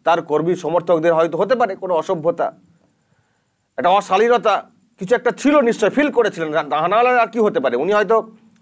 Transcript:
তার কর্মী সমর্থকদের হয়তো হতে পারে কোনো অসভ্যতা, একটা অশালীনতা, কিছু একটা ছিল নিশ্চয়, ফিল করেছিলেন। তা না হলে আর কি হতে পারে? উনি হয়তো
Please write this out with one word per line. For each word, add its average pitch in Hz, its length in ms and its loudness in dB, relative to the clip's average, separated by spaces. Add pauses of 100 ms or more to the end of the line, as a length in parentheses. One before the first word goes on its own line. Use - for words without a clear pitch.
তার 170 180 2
কর্মী 156 340 -2
সমর্থকদের 170 580 0
হয়তো 165 240 0
হতে 196 180 0
পারে 226 200 -2
কোনো 180 180 -6
অসভ্যতা, 160 640 -2 (1200)
একটা 175 120 0
অশালীনতা, 202 800 2 (300)
কিছু 196 160 0
একটা 233 160 -2
ছিল 285 300 2
নিশ্চয়, 226 280 0
ফিল 277 220 0
করেছিলেন। 160 580 -2
তা 151 180 -2
না 202 100 0
হলে 247 120 2
আর 240 180 2
কি 226 120 -6
হতে 208 200 0
পারে? 127 160 0
উনি 160 180 -2
হয়তো 208 380 0 (300)